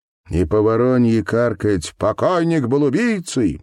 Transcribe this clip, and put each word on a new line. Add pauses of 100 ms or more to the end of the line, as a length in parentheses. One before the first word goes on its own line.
(300)
и
по
вороньи
каркать:
«Покойник
был
убийцей,